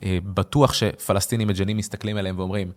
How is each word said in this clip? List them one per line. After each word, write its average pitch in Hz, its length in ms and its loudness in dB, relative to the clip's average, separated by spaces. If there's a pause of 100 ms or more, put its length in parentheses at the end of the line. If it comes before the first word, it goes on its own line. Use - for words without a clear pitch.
אה, 92 220 0
בטוח 98 480 4
שפלסטינים 107 760 0
מג'נין 98 280 0
מסתכלים 107 400 -4
עליהם 95 220 -2
ואומרים, 92 380 -2